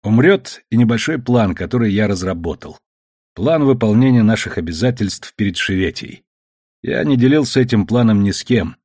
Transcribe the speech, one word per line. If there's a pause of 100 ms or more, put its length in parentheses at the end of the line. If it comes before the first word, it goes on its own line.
Умрет
и
небольшой
план,
который
я
разработал. (540)
План
выполнения
наших
обязательств
перед
Шеветией. (600)
Я
не
делился
этим
планом
ни
с
кем.